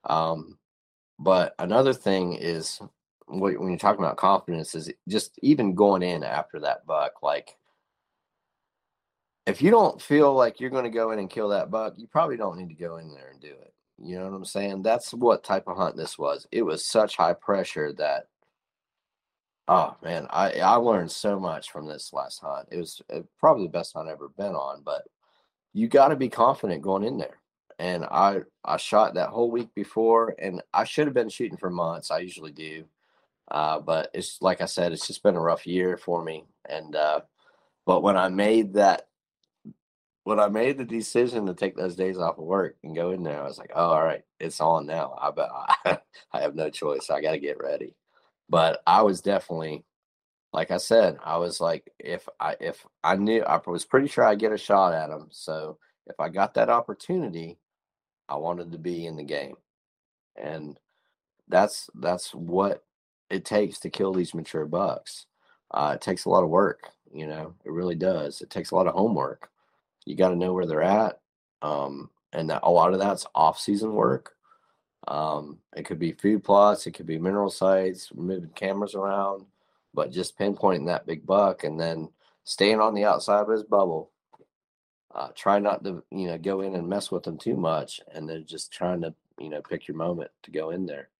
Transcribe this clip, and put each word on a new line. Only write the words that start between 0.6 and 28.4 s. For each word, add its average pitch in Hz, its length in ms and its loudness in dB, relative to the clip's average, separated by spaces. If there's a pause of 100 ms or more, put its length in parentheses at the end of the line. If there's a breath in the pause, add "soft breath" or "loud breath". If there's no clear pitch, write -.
but 90 400 4
another 120 360 4
thing 92 400 0
is, - 440 -6 (500)
wh-, 95 320 -2
when 92 100 -4
you're 90 80 -4
talking 101 260 2
about - 140 -2
confidence, 90 560 2
is 80 180 -10 (160)
just - 340 -4
even 123 320 4
going 98 280 6
in 85 220 -2
after 76 360 -6
that 71 260 -4
buck, 76 360 -2
like, 71 360 -4 (1900)
if 101 160 -2
you 180 80 8
don't 214 320 6
feel 143 320 6
like 120 260 4
you're 127 100 -4
gonna 127 200 -2
go 110 220 0
in 107 60 -4
and 95 120 -6
kill 107 200 -2
that 92 200 0
buck, 110 280 -4
you 110 100 -20
probably 151 280 0
don't 95 220 -6
need 92 100 -12
to 80 60 -16
go 82 220 -10
in 80 180 -16
there 67 160 -20
and 67 100 -20
do 71 120 -20
it. - 220 -20 (240)
You 90 200 -12
know 92 100 -8
what 98 80 -8
I'm 95 80 -12
saying? 98 380 -6
That's 113 320 0
what 117 300 4
type 95 240 -2
of 90 80 -6
hunt 90 200 -2
this - 220 -10
was. 71 340 -2
It 92 100 0
was 78 240 -2
such 107 300 2
high 87 180 4
pressure 85 600 -2
that, 71 340 -2 (1400)
oh, 82 340 4
man, 82 280 -6
I, 92 300 0
I 98 160 6
learned 104 340 2
so 101 300 -2
much 82 300 -6
from 76 160 -12
this 76 260 -14
last 67 280 -8
hunt. 71 300 -8
It 87 80 -8
was, - 220 -12 (120)
uh, 80 80 -8 (180)
probably 135 260 4
the 80 80 -8
best 85 220 -6
hunt 80 140 -10
I've 78 60 -10
ever 71 140 -16
been 98 260 -8
on, 71 280 -8
but 71 260 -8 (640)
you 113 160 0
gotta 139 280 6
be 131 120 -2
confident 113 540 0
going 98 220 0
in 123 140 -4
there. 73 200 -10 (400)
And 87 280 -4
I, 98 360 2 (220)